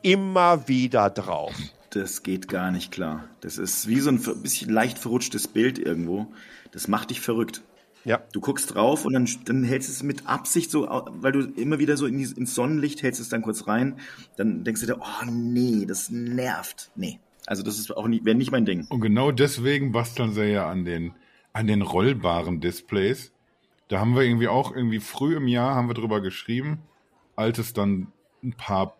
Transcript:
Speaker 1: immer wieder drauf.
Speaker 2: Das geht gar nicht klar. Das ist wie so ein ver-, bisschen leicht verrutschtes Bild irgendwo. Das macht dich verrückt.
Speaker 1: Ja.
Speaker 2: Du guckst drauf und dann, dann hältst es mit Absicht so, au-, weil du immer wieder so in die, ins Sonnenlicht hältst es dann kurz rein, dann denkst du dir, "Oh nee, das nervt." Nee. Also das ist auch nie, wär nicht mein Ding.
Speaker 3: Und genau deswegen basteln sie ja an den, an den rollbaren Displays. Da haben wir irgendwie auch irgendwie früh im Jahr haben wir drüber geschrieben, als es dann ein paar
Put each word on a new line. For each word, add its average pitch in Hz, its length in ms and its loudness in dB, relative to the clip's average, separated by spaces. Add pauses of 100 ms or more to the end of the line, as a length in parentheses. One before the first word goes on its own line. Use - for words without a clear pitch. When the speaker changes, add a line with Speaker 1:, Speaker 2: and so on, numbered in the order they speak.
Speaker 1:
immer 185 640 6
wieder 127 440 4
drauf. 87 440 -4 (360)
Speaker 2:
Das 95 320 -6
geht 92 260 -4
gar 92 240 -2
nicht 90 180 -4
klar. 78 380 -6 (120)
Das - 180 -10
ist - 300 -4
wie 123 120 4
so 143 100 2
ein 123 80 4
ver-, - 160 -2
bisschen - 360 -4
leicht 117 280 2
verrutschtes 120 500 -2
Bild 120 300 2
irgendwo. 85 480 -2 (460)
Das - 160 -8
macht 107 220 0
dich 120 100 -6
verrückt. 113 420 -2 (420)
Speaker 1:
Ja. 117 160 2 (120)
Speaker 2:
Du 98 80 -4
guckst - 340 -4
drauf 135 300 4
und 135 80 0
dann, 123 160 4 (160)
dann 127 180 2
hältst 131 260 0
es 139 140 -8
mit 139 240 -4
Absicht 165 440 -2
so, 151 180 0
au-, - 240 -4
weil 131 200 0
du 139 80 2
immer 135 380 -2
wieder 147 180 2
so 143 100 -2
in 131 120 -2
die, 135 60 -2
ins 123 300 -6
Sonnenlicht 143 480 0
hältst 127 180 -2
es 113 80 -10
dann 117 140 -2
kurz 110 260 -4
rein, 127 280 2 (400)
dann 92 280 0
denkst 110 160 -2
du 113 60 -4
dir, 120 140 -2
"Oh - 300 -10
nee, 120 560 0
das - 240 -6
nervt." 120 840 -6
Nee. 82 240 -8 (260)
Also 98 160 -4
das 104 160 -4
ist 107 180 -8
auch 110 120 -2
nie, 113 160 2
wär 110 100 6
nicht 123 160 2
mein 123 140 4
Ding. 90 240 0
Speaker 3:
Und 127 120 -2
genau 113 300 4
deswegen 139 640 2
basteln 117 400 0
sie 107 140 2
ja 101 220 2
an 92 160 -2
den, 85 300 -4 (380)
an 110 140 0
den 104 160 4
rollbaren 90 760 2
Displays. 98 720 -2 (560)
Da 95 100 0
haben 117 160 4
wir 135 80 6
irgendwie 117 240 4
auch 123 280 0
irgendwie 113 260 0
früh 151 360 -2
im 135 120 0
Jahr 120 260 2
haben 123 140 2
wir 120 60 -2
drüber 110 260 0
geschrieben, 123 580 -4 (560)
als 113 240 0
es 113 140 -4
dann 101 400 0 (300)
ein 123 120 -4
paar 95 460 -2